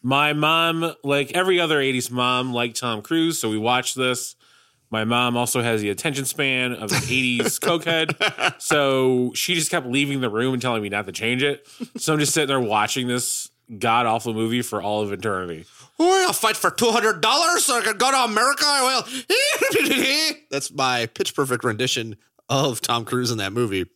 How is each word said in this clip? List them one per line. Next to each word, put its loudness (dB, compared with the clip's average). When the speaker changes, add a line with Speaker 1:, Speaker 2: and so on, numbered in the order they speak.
Speaker 1:
My 2
mom, 2
like 0
every 4
other 2
eighties 0
mom, 0
liked -2
Tom -2
Cruise, 0
so -2
we 0
watched 0
this. -2
My -2
mom 2
also 0
has 0
the -2
attention -4
span -2
of -6
an 0
eighties -2
Speaker 2:
<laughs> -6
Speaker 1:
cokehead, -2
so 2
she -2
just 0
kept -2
leaving 0
the 0
room 0
and -2
telling -2
me -4
not -4
to -10
change -2
it. -2
So 0
I'm 2
just 2
sitting 2
there 2
watching 0
this -4
god-awful 2
movie 0
for -4
all -2
of -2
eternity. -6
Speaker 2:
Oh, 4
I'll 0
fight 0
for 2
two 2
hundred 2
dollars 2
so 2
I -2
can -2
go 4
to 4
America. 2
I 2
will. 0
<laughs> -20
That's -6
my 0
pitch-perfect -2
rendition -2
of 0
Tom -2
Cruise -2
in -2
that -2
movie. 0